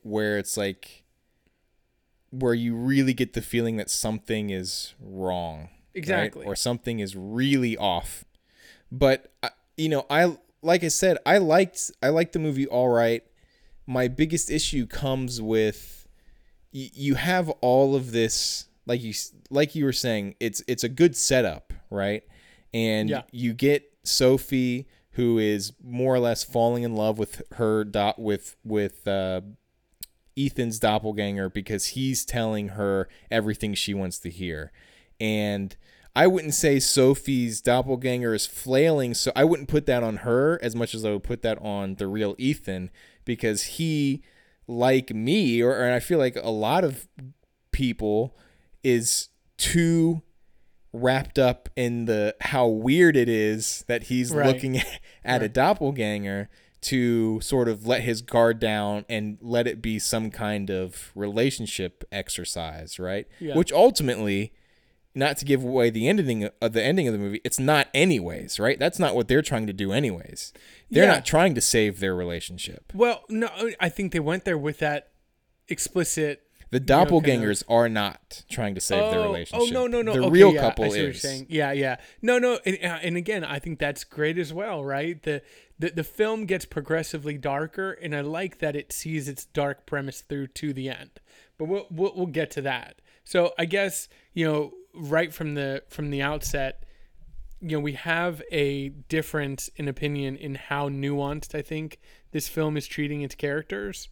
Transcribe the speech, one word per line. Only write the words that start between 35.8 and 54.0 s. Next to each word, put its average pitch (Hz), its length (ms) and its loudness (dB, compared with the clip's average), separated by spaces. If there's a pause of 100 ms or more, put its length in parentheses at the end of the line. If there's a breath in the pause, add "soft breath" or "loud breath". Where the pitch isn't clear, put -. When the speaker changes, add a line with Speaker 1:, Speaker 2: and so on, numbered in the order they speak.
Speaker 1:
I 156 140 8
wouldn't 160 260 2
say 139 280 4
Sophie's 131 800 2
doppelganger 123 720 0
is 104 120 -2
flailing, 135 680 2
so - 200 -2
I 139 120 6
wouldn't 160 240 2
put 151 160 2
that 123 180 2
on 107 140 -2
her 135 440 2
as 117 140 -4
much 117 180 -2
as 110 120 -6
I 107 60 0
would 101 120 -2
put 117 200 -6
that 113 180 0
on 101 340 -4
the 98 120 -4
real 104 300 -2
Ethan, 98 540 -2 (320 soft breath)
because 110 400 -2
he, 147 600 -2 (440 soft breath)
like 123 480 2
me, 120 460 2
or, 123 100 4
or 123 220 2
I 120 80 0
feel 170 180 2
like 127 160 2
a - 160 -4
lot 113 320 2
of 131 240 -4 (640)
people, 113 640 0 (480 soft breath)
is 123 460 2 (260)
too 165 640 2 (720)
wrapped 127 480 0
up 123 380 2
in 120 280 -2
the, 107 360 0
how 127 260 2
weird 139 480 6
it 120 140 4
is 110 580 0
that 120 160 -2